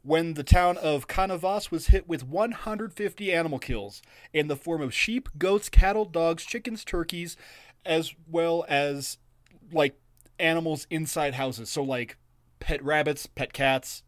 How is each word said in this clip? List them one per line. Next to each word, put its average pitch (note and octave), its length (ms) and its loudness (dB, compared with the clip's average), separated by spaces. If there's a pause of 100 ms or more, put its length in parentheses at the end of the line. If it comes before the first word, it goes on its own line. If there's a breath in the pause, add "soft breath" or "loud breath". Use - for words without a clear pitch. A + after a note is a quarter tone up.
when D#3+ 340 0
the D3 100 -6
town F3+ 320 6
of D3+ 320 0
Canavas F#3+ 600 0
was - 180 -6
hit - 200 6
with D#3 180 -4
one F#3+ 280 0
hundred G#3+ 400 -8
fifty G3 400 -4
animal E3 260 0
kills G2+ 420 -6 (320 loud breath)
in D3+ 140 2
the D3 80 -2
form D#3+ 260 -4
of B2+ 120 -4
sheep, A#3+ 340 -2 (100)
goats, F#3+ 300 2
cattle, G#3 380 6
dogs, E3 400 0
chickens, - 400 -8
turkeys, E3+ 500 -6 (500 loud breath)
as D#3+ 280 0 (140)
well E3 420 0
as, C#3+ 480 0 (560)
like, D3 260 2 (400)
animals D#3+ 500 0
inside D3+ 440 -2
houses. B2 360 -6
So, D3 140 -4
like, B2+ 340 -4 (420)
pet D3 240 -4
rabbits, D3 440 0
pet - 240 -8
cats C3+ 560 -2